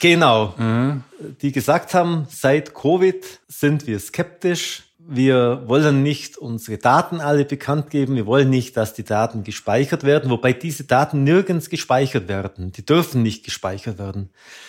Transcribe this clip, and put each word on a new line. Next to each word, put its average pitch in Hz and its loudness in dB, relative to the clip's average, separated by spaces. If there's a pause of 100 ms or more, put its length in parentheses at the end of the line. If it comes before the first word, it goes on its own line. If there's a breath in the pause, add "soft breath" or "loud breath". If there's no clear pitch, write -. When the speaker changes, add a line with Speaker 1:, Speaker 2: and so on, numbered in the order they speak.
Speaker 1:
Genau. 131 4
Speaker 2:
Mhm. 120 0 (400)
Speaker 1:
Die 139 -2
gesagt 143 0
haben, 170 0
seit 147 0
covid 185 2 (240)
sind 147 -2
wir 107 -4
skeptisch. - -6 (140)
Wir 131 2
wollen 139 4
nicht 147 -4
unsere 113 -10
Daten 160 2
alle 147 2
bekannt 143 -4
geben. 135 0
Wir 113 -2
wollen 131 4
nicht, 127 0
dass 110 -2
die 110 -12
Daten 110 -2
gespeichert 123 -2
werden, 139 2
wobei 123 2
diese 151 -8
Daten 139 2
nirgends 175 2
gespeichert 131 -2
werden. 95 -8
Die 107 -18
dürfen 151 2
nicht 110 -4
gespeichert 95 -8
werden. 98 -10 (380 loud breath)